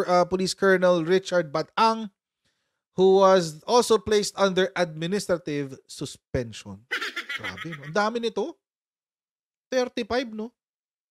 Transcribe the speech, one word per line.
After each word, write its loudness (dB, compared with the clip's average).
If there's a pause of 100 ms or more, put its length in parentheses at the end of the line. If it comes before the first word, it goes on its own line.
uh, 4
Police -2
Colonel 2
Richard 0
Batang, 0 (880)
who 6
was 4
also 4
placed 0
under 0
administrative -4
suspension. -10 (640)
Grabe, -12
no? -14
Ang -14
dami 0
nito. -6 (1120)
Thirty-five, -2
no? -10 (600)